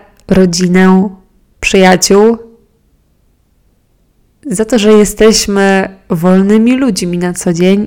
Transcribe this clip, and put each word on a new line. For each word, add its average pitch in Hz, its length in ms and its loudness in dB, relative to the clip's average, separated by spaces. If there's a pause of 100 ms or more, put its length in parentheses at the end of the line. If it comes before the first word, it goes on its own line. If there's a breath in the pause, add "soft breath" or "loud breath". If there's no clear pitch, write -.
(280)
rodzinę, 185 800 0 (520)
przyjaciół, 196 760 0 (2000)
za 220 180 -4
to, 233 140 0
że 208 140 2
jesteśmy 202 960 0 (200)
wolnymi 196 680 0
ludźmi 185 420 -4
na 175 140 -6
co 180 200 -4
dzień 190 340 0